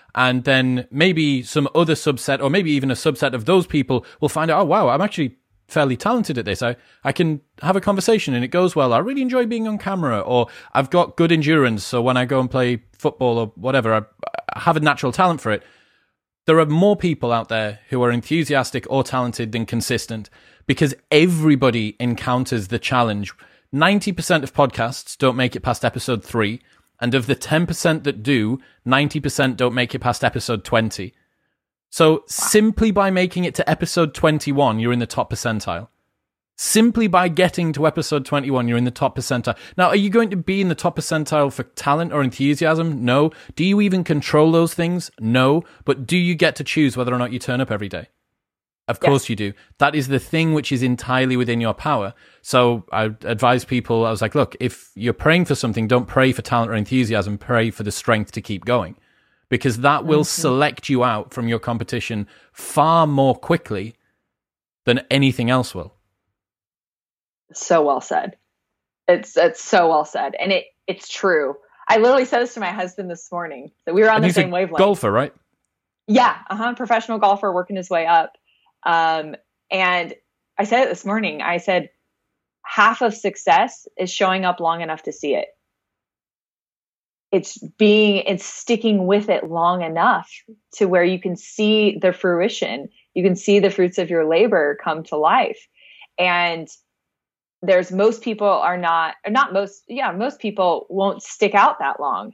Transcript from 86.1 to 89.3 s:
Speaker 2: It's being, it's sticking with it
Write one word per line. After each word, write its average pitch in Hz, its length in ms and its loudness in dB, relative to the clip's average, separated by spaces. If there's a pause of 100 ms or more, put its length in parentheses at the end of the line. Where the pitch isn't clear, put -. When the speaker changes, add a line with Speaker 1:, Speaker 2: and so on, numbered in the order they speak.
Speaker 2:
It's - 260 -2 (200)
being, 208 480 4
it's 185 200 -4
sticking 214 640 0
with 208 220 2
it 165 200 -2